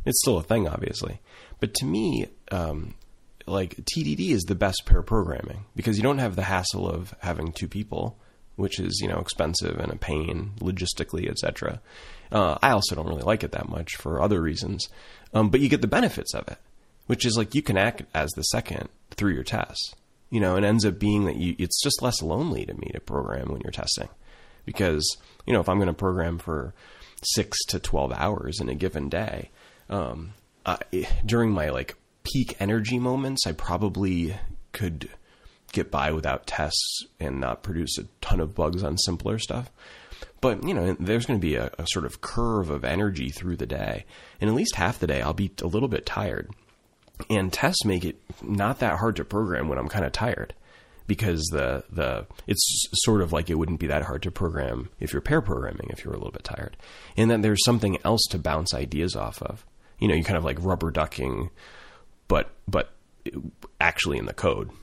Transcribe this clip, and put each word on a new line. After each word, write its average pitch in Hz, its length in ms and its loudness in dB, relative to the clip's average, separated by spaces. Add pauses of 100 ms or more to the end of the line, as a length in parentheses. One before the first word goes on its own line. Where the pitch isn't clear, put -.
it's 131 160 2
still 113 180 4
a 80 60 0
thing, 107 240 2
obviously. - 540 -4 (400)
But 107 140 -2
to 127 100 0
me, 151 420 0 (240)
um, 80 440 -4 (500)
like, 92 400 -2
T - 180 -2
D 143 120 0
D 180 180 2
is 104 100 4
the 95 120 0
best 92 300 2
pair - 160 10
programming 98 640 0 (100)
because 110 220 2
you 107 80 4
don't 139 140 4
have 113 180 0
the 95 80 0
hassle 92 460 0
of 87 300 -6
having 82 340 -2
two - 160 -4
people, 101 480 -4 (400)
which 101 200 -2
is, 90 240 -2
you 98 60 0
know, 85 120 0
expensive 80 600 -2
and 78 100 -2
a 78 60 -4
pain 80 640 -2
logistically, 87 680 -2
et - 100 -4
cetera. - 400 -2 (500)
Uh, 95 320 2
I 127 100 8
also 104 220 2
don't 80 140 -2
really 82 140 -2
like 107 240 2
it - 80 -6
that - 160 -6
much - 260 -8
for 80 260 -2
other 98 200 4
reasons, 87 480 -2 (440)
um, 107 160 6
but 131 120 6
you 139 80 6
get 147 100 6
the 123 80 2
benefits - 460 2
of - 160 -6
it, - 80 -12 (480)
which 123 200 0
is, 113 120 2
like, 110 180 0
you 147 60 4
can 110 160 2
act 107 260 2 (100)
as 76 180 0
the 76 100 -6
second - 480 -2 (220)
through 101 220 2
your 64 100 -2
tests, - 520 -4 (340)
you 113 120 2
know, 92 160 4
and 101 80 4
ends 110 180 6
up 101 160 2
being 104 240 4
that 85 140 0
you, 85 200 0
it's - 240 0
just - 200 0
less 123 200 0
lonely 87 440 -2
to - 80 -8
me - 200 -8
to - 60 -8
program 67 500 -4
when 69 120 -6
you're - 100 -6
testing - 380 -4 (560)
because, 80 520 0 (280)
you 104 80 2
know, 104 80 6
if 85 80 0
I'm 92 100 4
gonna 90 140 2
program 85 440 0
for 78 360 -6 (500)
six - 340 0 (100)
to 95 120 -2
twelve 69 320 2
hours 87 480 -2
in - 80 -4
a 64 80 -2
given 78 320 -2
day, 87 440 -4 (380)
um, 82 440 -6 (320)
I, - 420 -2 (180)
during 113 260 4
my, 78 180 2
like, 65 260 -4 (280)
peak - 360 -2
energy 110 400 2
moments, 131 480 0
I 85 60 -2
probably 92 840 0 (380)
could 82 340 -4 (640)
get - 180 -2
by 73 220 2
without 76 340 -2
tests - 600 -2 (160)
and 67 180 -4
not 62 240 -4
produce 85 340 -4
a - 60 -8 (160)
ton 90 220 2
of 76 120 -4
bugs 85 300 0
on 76 140 -2
simpler 101 420 -2
stuff. 123 320 -6 (680)
But, 123 260 0
you 190 60 0
know, 95 260 2
there's 110 260 0
gonna 117 140 2
be 78 160 2
a, 60 220 -2
a 82 100 -6
sort 87 180 -2
of - 140 -10
curve 110 500 0
of 71 140 -2
energy 78 460 0
through 87 260 -4
the 69 100 -4
day. 52 400 -4 (360)
And 104 80 4
at 110 60 4
least 202 200 2
half 92 240 0
the 87 80 2
day, 69 140 0
I'll 71 120 0
be 98 180 0 (100)
a - 60 -2
little 107 200 2
bit - 180 -4
tired. - 460 -4 (800)
And 98 220 2
tests - 340 0
make 92 180 2
it 95 140 -4 (260)
not 104 360 0
that 95 200 2
hard 110 160 2
to - 100 -4
program 87 440 0
when 67 100 0
I'm 64 100 -4
kinda 95 200 0
tired - 440 -4 (540)
because 85 440 0
the, 67 380 0
the, 64 380 -2 (180)
it's - 420 2 (160)
sort 107 180 6
of 82 100 0
like 80 180 2
it 82 80 2
wouldn't 80 220 2
be 82 80 0
that 73 160 2
hard - 200 -4
to 92 80 -2
program 69 580 -2 (100)
if - 140 -4
you're - 80 0
pair 151 200 4
programming, - 500 -4
if - 120 -12
you're - 100 -8
a - 40 -6
little - 140 -8
bit - 120 -12
tired. - 320 -8 (400)
And 113 160 6
then 113 100 4
there's 104 220 4
something 107 400 4
else 113 280 4
to 95 60 0
bounce 78 360 0
ideas 73 420 -2
off 53 260 -6
of. - 240 -8 (320)
You 110 120 4
know, 87 40 6
you're 80 120 4
kind 95 120 4
of, 80 60 2
like, 67 180 0
rubber 87 300 0
ducking, 69 580 -2 (800)
but, - 240 2 (160)
but - 240 0 (920)
actually 82 360 2
in 53 80 -4
the - 80 -6
code, - 360 0 (140)